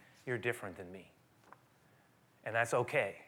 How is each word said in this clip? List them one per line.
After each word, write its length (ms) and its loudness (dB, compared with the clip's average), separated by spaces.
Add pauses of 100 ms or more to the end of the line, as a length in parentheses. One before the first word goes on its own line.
(260)
"You're 140 0
different 360 -2
than 160 -12
me." 200 -16 (1300)
And 120 -2
that's 180 4
okay, 440 2 (100)